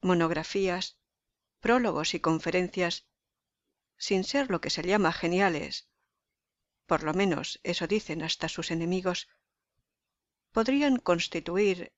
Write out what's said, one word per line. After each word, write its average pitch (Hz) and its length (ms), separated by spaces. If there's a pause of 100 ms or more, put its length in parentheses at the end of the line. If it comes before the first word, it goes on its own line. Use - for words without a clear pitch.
monografías, 175 960 (600)
prólogos 220 560
y 165 60
conferencias, 170 840 (880)
sin 190 260
ser 277 260
lo 175 120
que - 100
se 165 100
llama 180 300
geniales, 170 800 (960)
por 156 160
lo 156 100
menos 175 480
eso 175 240
dicen 165 380
hasta 160 260
sus - 220
enemigos, 175 560 (1200)
podrían 262 460
constituir 180 1000